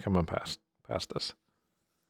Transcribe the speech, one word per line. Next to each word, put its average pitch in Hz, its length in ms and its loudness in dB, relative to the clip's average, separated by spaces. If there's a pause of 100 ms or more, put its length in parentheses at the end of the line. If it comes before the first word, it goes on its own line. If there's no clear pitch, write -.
coming 90 240 4
past, - 340 -4 (280)
past - 260 -2
us. - 200 -4 (760)